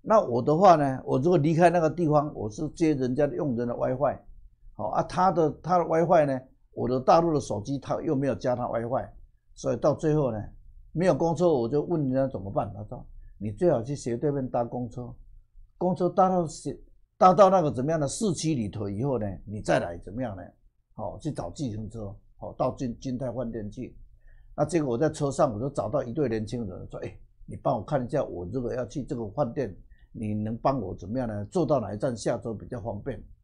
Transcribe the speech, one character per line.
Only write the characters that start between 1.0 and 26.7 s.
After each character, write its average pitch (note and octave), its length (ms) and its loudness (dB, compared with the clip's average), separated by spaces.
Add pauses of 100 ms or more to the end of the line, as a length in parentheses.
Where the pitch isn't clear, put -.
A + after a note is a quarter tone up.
我 C3+ 140 0
如 C3+ 100 2
果 F3+ 80 6
离 D#3+ 180 4
开 E3+ 140 8
那 F3+ 120 4
个 D#3 100 4
地 D#3+ 180 0
方， D3 260 2
我 G#2 140 -6
是 D3+ 220 -8
接 D#3 240 2
人 B2+ 200 0
家 C#3+ 120 2
的 C#3+ 80 -2
佣 C#3+ 220 -2
人 A#2+ 100 -2
的 A#2+ 80 -4
WiFi， B2+ 440 0 (560)
好 G#2 140 -6
啊， - 140 0
他 F3+ 300 2
的， D#3 180 2 (120)
他 F3 160 2
的 E3 60 2
WiFi D#3+ 420 4
呢， C3 140 -2 (320)
我 A#2 160 -4
的 B2+ 120 0
大 E3+ 200 6
陆 E3+ 140 2
的 C#3+ 60 2
手 - 200 -6
机 C3+ 180 -6
他 B2 240 -4
又 D3+ 120 0
没 C3+ 140 0
有 A#2 60 0
加 B2 200 0
他 A#2+ 140 -4
WiFi， A#2 400 -2 (460)
所 - 180 -4
以 A#2+ 40 0
到 D3 180 4
最 D3+ 200 2
后 C#3 160 2
呢， G#2+ 100 -4 (520)
没 E3 140 2
有 E3+ 80 6
公 E3 200 2
车， F3 140 4
我 B2 200 4
就 C#3+ 140 0
问 D#3+ 200 0
人 C3 100 0
家 C3+ 160 2
怎 G2 120 -6
么 G2 120 -10
办， A#2+ 200 -4
他 G#2 120 -12
说 B2+ 200 -14 (340)
你 G#2+ 120 -4
最 F3 200 0
好 A#2+ 120 2
去 C3+ 140 -6
斜 A#2+ 200 -4
对 D3 140 0
面 C#3 180 -2
搭 A#2+ 140 0
公 B2 260 -4
车， A#2+ 240 -10 (640)
公 F3 200 0
车 F3+ 120 0
搭 F#3 200 4
到 F3+ 180 2
斜， - 320 -10 (380)
搭 F#3 160 8
到 F#3+ 160 10
那 F#3+ 140 6
个 D3+ 100 2
怎 B2 120 -2
么 D3+ 60 0
样 E3 80 0
的 D3 80 0
市 G3+ 280 -2
区 D#3+ 200 -2
里 A2+ 140 -2
头 G#2 200 -6
以 G2+ 140 -4
后 C3+ 160 0
呢， G#2+ 80 -4 (180)
你 G2+ 160 -10
再 D3+ 200 2
来 F2 180 -8
怎 - 140 -14
么 G#2+ 100 -6
样 G2+ 140 -6
呢？ F#2 60 -14 (540)
好， G2 220 -8
去 C#3+ 140 -6
找 - 180 -8
计 B2 240 -6
程 G#2+ 160 -8
车， G#2 240 -10 (220)
好， - 160 -12
到 C3 240 -2
金， A#2 240 -6
金 B2+ 180 -6
泰 B2 140 -6
饭 A#2 180 -6
店 A2 180 -8
去。 A#2+ 280 -12 (600)
那 - 80 2
结 F3 160 0
果 C#3 120 -2
我 A#2 60 0
在 D3+ 120 2
车 D3 180 -2
上， C3+ 240 2
我 G#2 60 -6
就 C3 100 -4
找 G#2 200 -4
到 B2+ 160 0
一 A#2+ 80 -8
对 C#3+ 160 0
年 A2 180 -2
轻 A#2+ 180 -6
人， F#2 240 -12